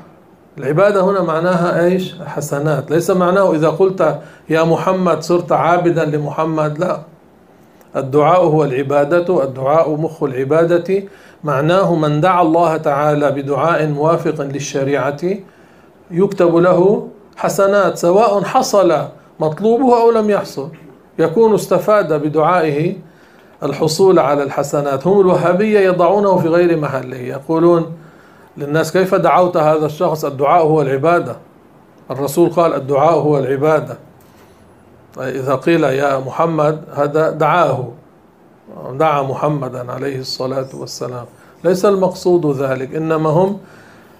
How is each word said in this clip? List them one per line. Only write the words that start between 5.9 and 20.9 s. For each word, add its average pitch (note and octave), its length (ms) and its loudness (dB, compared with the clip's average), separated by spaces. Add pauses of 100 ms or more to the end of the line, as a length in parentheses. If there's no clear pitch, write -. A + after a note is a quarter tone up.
لمحمد، D3+ 760 -4
لا. D#3+ 200 -4 (960)
الدعاء D3 500 2
هو D#3 180 2
العبادة، C#3+ 800 0
الدعاء C3+ 520 0
مخ D#3 280 -6
العبادة. E3 800 0 (400)
معناه E3+ 520 0
من D3+ 260 0
دعا F3+ 200 2
الله D#3+ 360 2
تعالى D3 540 0
بدعاء C#3+ 560 -2
موافق D3+ 540 -2
للشريعة C#3 800 -4 (920)
يكتب F3 440 0
له F3+ 520 2 (280)
حسنات، G3 640 0
سواء G3+ 460 2
حصل F#3 540 2 (420)
مطلوبه A3+ 640 2
أو A#3 100 6
لم G#3+ 180 0
يحصل، E3+ 400 -4 (500)